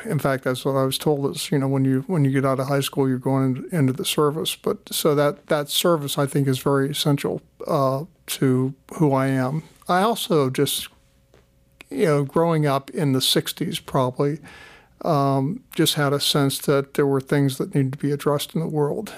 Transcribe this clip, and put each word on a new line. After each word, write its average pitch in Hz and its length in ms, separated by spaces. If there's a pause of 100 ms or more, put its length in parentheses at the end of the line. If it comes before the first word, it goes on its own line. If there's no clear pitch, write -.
in 214 140
fact, 135 240
that's 127 220
what 135 100
I 135 80
was 135 160
told 139 380
is, - 160
you 151 80
know, 135 80
when 135 160
you, 131 240
when 165 160
you 135 80
get 135 120
out 135 140
of 131 80
high 139 140
school, 135 280
you're 127 80
going 131 280
into, 131 240
into 139 240
the 127 120
service. 151 520
But - 360
so 151 220
that, 147 320
that 147 220
service, 151 500
I 143 80
think, 139 220
is 131 100
very 139 320
essential, 147 520 (260)
uh, 139 380 (200)
to 131 480 (200)
who 147 180
I 135 160
am. 135 340 (240)
I 180 160
also 175 480
just, - 380 (1000)
you 254 160
know, 143 180
growing 160 420
up 139 240
in 143 220
the 131 80
sixties - 580
probably, 143 600 (640)
um, 139 580 (140)
just 160 180
had 143 180
a 143 60
sense 139 400
that 139 360
there 147 120
were 139 140
things 139 380
that - 140
needed 135 200
to 143 60
be 143 120
addressed 147 460
in 165 40
the 165 60
world. 147 520